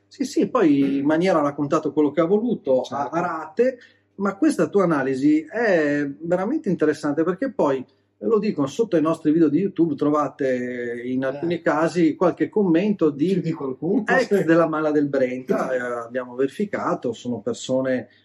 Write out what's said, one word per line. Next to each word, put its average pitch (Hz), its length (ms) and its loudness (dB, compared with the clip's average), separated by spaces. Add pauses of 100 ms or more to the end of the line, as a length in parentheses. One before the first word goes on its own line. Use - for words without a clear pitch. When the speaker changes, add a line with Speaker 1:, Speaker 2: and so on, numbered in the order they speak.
Speaker 1:
Sì, - 180 -8
sì, 262 240 0
poi 139 560 2
Maniero 165 360 2
ha - 20 0
raccontato 147 500 -2
quello 151 180 2
che 147 120 -2
ha 165 40 4
voluto, 190 580 0
Speaker 2:
Certo. - 100 -10 (200)
Speaker 1:
a, 165 40 -2
a - 20 -2
rate, 226 580 -2 (380)
ma 196 200 -2
questa 285 320 2
tua 202 160 2
analisi 143 580 2
è 156 680 0 (140)
veramente 190 480 -2
interessante 151 520 0
perché 185 300 -2
poi, 135 320 0 (380)
lo 208 180 2
dico, 160 260 -2
sotto 202 300 -2
ai 156 60 2
nostri 156 280 0
video 160 180 4
di 147 120 2
YouTube 165 340 0
trovate 127 1080 -2
in 127 200 -2
alcuni 143 300 -4
Speaker 2:
Eh. 170 80 -6
Speaker 1:
casi 160 540 0
qualche 160 320 0
commento 190 640 2
di 151 240 0
Speaker 2:
Più 175 80 -2
di 160 100 -2
qualcuno, 147 560 -4
Speaker 1:
ex 233 300 2
Speaker 2:
sì. 175 60 2
Speaker 1:
della 165 220 4
Mala 156 240 -2
del 147 160 2
Brenta, 131 680 -2
eh, 127 60 -2
abbiamo 123 560 -8
verificato, 135 800 -4
sono 120 260 -8
persone 127 680 -4 (160)